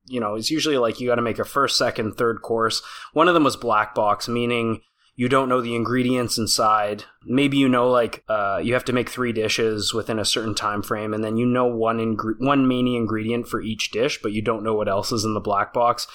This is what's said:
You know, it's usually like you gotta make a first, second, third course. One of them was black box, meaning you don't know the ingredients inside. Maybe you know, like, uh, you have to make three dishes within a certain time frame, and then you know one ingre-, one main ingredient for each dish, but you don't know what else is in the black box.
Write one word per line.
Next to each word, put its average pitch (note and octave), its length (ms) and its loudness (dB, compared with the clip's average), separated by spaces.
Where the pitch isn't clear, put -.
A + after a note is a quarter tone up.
You B2+ 140 -6
know, G#2 140 -2
it's A2+ 160 -4
usually D3+ 260 0
like A#2 240 0
you B2 80 -4
gotta A#2+ 140 2
make A2+ 160 -2
a G#2+ 60 0
first, C3+ 340 0
second, A#2 400 -2
third A#2 240 0
course. A2+ 400 -2
One E3 160 4
of F3 60 6
them D#3+ 100 4
was B2+ 120 0
black G#2+ 380 0
box, G#2 340 0
meaning A#2 520 -2
you B2 140 0
don't C3+ 220 2
know B2+ 100 2
the A#2 160 -4
ingredients B2 600 0
inside. G#2+ 680 2
Maybe C#3 340 2
you C3+ 100 6
know, B2+ 220 4
like, A#2+ 380 0
uh, G2 340 0
you A#2 100 0
have B2 140 0
to B2 60 -2
make A#2+ 180 0
three B2 220 -2
dishes G#2+ 600 -2
within A2+ 260 -2
a G2+ 60 -2
certain A2 300 -2
time G#2 280 -2
frame, G#2+ 320 -4
and A2 80 -2
then A2 140 -2
you A#2+ 100 2
know B2 200 4
one A2+ 320 0
ingre-, A2 400 -2
one C3+ 280 4
main B2+ 220 2
ingredient A2+ 580 -2
for A2 140 -6
each G#2+ 320 -4
dish, A#2+ 300 0
but G#2 100 -4
you G#2 100 -2
don't A2 220 -2
know A2 100 0
what G#2 140 0
else G2+ 240 0
is A2 120 0
in A2 100 0
the G#2 60 -2
black G2+ 320 -2
box. A#2+ 420 0